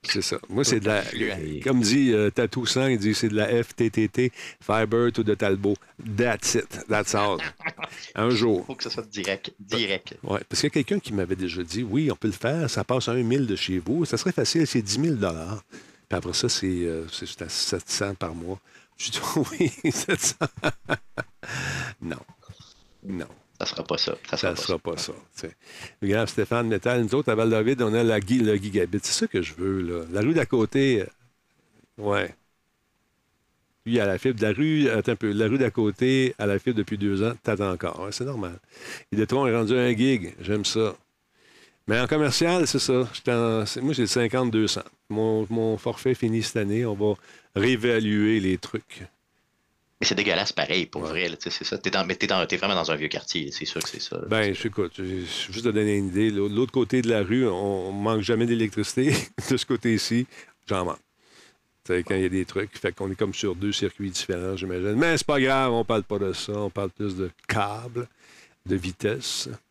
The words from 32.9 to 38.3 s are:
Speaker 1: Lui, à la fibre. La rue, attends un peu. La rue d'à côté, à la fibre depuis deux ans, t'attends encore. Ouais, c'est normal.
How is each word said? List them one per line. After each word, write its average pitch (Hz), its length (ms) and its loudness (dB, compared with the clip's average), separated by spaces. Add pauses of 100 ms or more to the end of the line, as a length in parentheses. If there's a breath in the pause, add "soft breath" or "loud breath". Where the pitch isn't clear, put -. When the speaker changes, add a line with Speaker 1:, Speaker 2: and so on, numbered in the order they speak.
Speaker 1:
Lui, 117 140 4
à 101 60 4
la 95 120 0
fibre. 120 240 0
La 107 100 4
rue, 147 360 2
attends 113 240 4
un 107 40 2
peu. 107 140 0
La 107 160 4
rue 120 120 4
d'à 123 120 4
côté, 127 680 4
à 107 80 0
la 98 120 2
fibre 120 200 0
depuis 104 200 -2
deux 98 240 2
ans, 117 200 2
t'attends 101 280 0
encore. 85 300 -4
Ouais, 98 120 -8
c'est - 120 -6
normal. 98 340 -6 (540 loud breath)